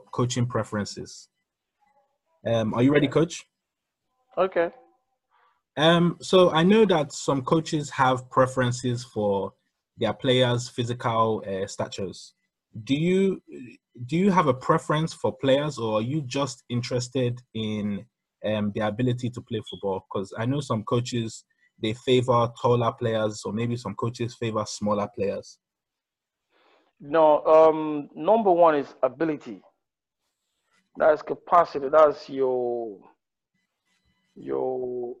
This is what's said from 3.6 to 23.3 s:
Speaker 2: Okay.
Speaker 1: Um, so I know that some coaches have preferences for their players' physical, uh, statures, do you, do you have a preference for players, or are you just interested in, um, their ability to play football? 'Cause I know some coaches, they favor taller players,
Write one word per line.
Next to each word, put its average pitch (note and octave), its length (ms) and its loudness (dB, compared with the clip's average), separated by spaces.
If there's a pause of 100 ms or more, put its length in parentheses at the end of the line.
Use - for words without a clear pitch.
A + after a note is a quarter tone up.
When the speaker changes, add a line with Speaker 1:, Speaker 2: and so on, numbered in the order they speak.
Speaker 2:
Okay. F3+ 340 0 (1040)
Speaker 1:
Um, E3+ 420 4
so F#3 300 4
I D#3 140 2
know G#3+ 220 6
that D#3 280 0
some C#3 300 -4
coaches D#3 480 -2
have B2+ 400 0
preferences B2 720 0
for G2 500 -4 (440)
their G#2+ 160 -2
players' B2+ 540 2
physical, A2+ 800 -2
uh, G2 200 -4
statures, G#2 680 -10 (500)
do C3+ 120 -2
you, F#3 460 2 (640)
do C#3 120 -4
you G3 140 4
have E3+ 160 2
a B2+ 60 4
preference D#3+ 600 -2
for - 180 -4
players, C#3 460 0
or A2 220 -2
are - 20 0
you C#3 200 -4
just C#3 480 -6
interested B2 720 -4 (140)
in, G#2+ 520 -6 (400)
um, G#2 300 -2
their A2 120 -2
ability B2 420 -2
to - 120 -12
play A2 280 -8
football? F#2+ 420 -6
'Cause G2 260 -8
I A2+ 80 -4
know C#3 140 -2
some A2+ 240 -4
coaches, A#2+ 640 -4 (360)
they A2 120 -2
favor B2 580 2 (100)
taller A#2+ 320 2
players, A2 520 -4